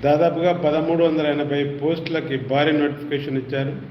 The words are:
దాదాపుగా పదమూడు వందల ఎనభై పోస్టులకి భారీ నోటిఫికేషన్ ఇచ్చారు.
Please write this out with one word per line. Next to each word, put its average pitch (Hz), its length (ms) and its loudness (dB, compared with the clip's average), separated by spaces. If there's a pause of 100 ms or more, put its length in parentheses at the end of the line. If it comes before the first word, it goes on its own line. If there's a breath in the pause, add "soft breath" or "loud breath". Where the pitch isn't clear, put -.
దాదాపుగా 160 460 4 (140)
పదమూడు 160 420 2
వందల 156 180 2 (100)
ఎనభై 143 260 -2 (200)
పోస్టులకి 160 560 -2 (160)
భారీ 147 200 2 (100)
నోటిఫికేషన్ 143 580 -4
ఇచ్చారు. 139 320 -4 (180)